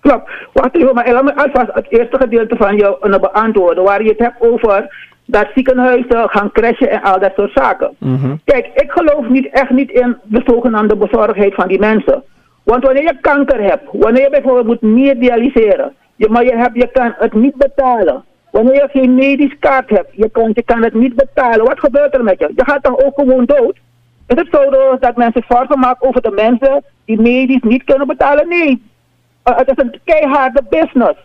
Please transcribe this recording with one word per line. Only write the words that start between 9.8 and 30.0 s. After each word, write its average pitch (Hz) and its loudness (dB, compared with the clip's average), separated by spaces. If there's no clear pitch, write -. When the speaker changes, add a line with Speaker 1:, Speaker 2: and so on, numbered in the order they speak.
Speaker 1:
in 240 0
de 214 -2
zogenaamde 220 0
bezorgdheid 202 -2
van 185 -4
die 190 0
mensen. 208 0
Want 240 0
wanneer 269 2
je 320 -2
kanker 285 0
hebt, 185 -2
wanneer 254 2
je 277 2
bijvoorbeeld 254 0
moet 226 -2
meer 247 2
dialyseren, 233 0
je, 214 0
maar 240 2
je 247 0
hebt, 233 -2
je 240 0
kan 240 0
het 220 -2
niet 233 2
betalen. 254 0
Wanneer 240 2
je 277 2
geen 262 2
medisch 277 0
kaart 269 -2
hebt, 190 0
je 214 -2
kan, 226 -2
je 233 -4
kan 233 -2
het 226 -2
niet 240 0
betalen. 240 0
Wat 269 -2
gebeurt 285 2
er 254 0
met 190 0
je? 147 -4
Je 254 2
gaat 277 -2
toch 247 0
ook 277 -2
gewoon 262 2
dood? 269 0
Is 247 0
het 349 -4
zo 277 2
dat 240 0
men 240 2
zich 240 -2
zorgen 254 0
maakt 254 0
over 254 0
de 220 -2
mensen 254 0
die 220 -4
medisch 247 0
niet 240 0
kunnen 277 0
betalen? 294 0
Nee. 320 -2
Eh, 240 0
het 262 0
is 262 0
een 233 -10